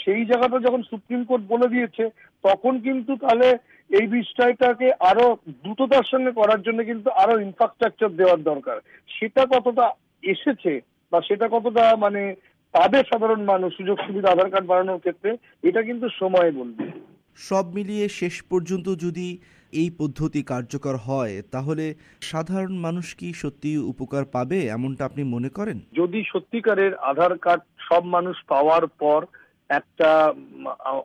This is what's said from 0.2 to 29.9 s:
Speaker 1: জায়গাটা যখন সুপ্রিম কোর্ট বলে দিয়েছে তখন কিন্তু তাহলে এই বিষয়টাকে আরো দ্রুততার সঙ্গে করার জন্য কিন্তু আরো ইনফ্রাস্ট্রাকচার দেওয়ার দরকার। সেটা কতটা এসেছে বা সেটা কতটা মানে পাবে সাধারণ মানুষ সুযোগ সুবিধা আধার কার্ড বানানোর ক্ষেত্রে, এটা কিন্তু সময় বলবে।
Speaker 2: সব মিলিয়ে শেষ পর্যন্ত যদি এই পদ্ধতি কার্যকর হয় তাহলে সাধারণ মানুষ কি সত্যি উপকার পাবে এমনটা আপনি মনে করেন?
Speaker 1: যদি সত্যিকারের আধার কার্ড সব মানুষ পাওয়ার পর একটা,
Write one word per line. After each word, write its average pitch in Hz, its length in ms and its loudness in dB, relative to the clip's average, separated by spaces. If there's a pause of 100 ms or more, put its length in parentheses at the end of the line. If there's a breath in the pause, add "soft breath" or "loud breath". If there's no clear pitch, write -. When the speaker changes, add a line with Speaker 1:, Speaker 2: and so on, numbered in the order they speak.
Speaker 1:
জায়গাটা 240 340 2
যখন 240 240 0
সুপ্রিম 233 420 -8
কোর্ট 226 200 -2
বলে 233 240 2
দিয়েছে 226 420 -2 (320 soft breath)
তখন 220 380 2
কিন্তু 262 360 -4
তাহলে 240 420 4 (320 soft breath)
এই 214 160 4
বিষয়টাকে 247 960 2
আরো 220 380 4 (100)
দ্রুততার 233 600 0
সঙ্গে 254 220 0
করার 214 300 2
জন্য 226 220 -2
কিন্তু 220 260 -4
আরো 214 300 4
ইনফ্রাস্ট্রাকচার 214 680 -2
দেওয়ার 175 320 4
দরকার। 139 380 -4 (280 soft breath)
সেটা 254 420 0
কতটা 247 440 2 (280)
এসেছে 190 580 -2 (300)
বা 170 180 2
সেটা 208 240 0
কতটা 226 440 4
মানে 202 380 -2 (380 soft breath)
পাবে 196 260 6
সাধারণ 220 440 2
মানুষ 185 340 0
সুযোগ 196 300 -2
সুবিধা 196 240 0
আধার 185 200 4
কার্ড 190 160 -2
বানানোর 185 320 2
ক্ষেত্রে, 190 380 -4 (260 soft breath)
এটা 185 200 2
কিন্তু 233 260 -6
সময় 185 440 2
বলবে। 117 380 -8 (460)
Speaker 2:
সব 190 380 -4
মিলিয়ে 208 340 -4
শেষ 175 340 -8
পর্যন্ত 180 460 -4 (100)
যদি 175 400 -6 (340 soft breath)
এই 165 180 -2
পদ্ধতি 151 520 -4
কার্যকর 131 540 -6
হয় 113 540 -6
তাহলে 156 440 -6 (260 soft breath)
সাধারণ 185 560 -6
মানুষ 170 380 -8
কি 175 180 -12
সত্যি 151 460 -6
উপকার 131 460 -6
পাবে 131 420 -4
এমনটা 123 380 -6
আপনি 139 200 -8
মনে 123 240 -4
করেন? 202 320 -8 (120)
Speaker 1:
যদি 180 340 -2
সত্যিকারের 196 680 -2
আধার 170 440 0
কার্ড 175 240 0 (260)
সব 175 160 4
মানুষ 180 320 -2 (120)
পাওয়ার 156 380 4
পর 147 400 0 (420 soft breath)
একটা, 156 680 4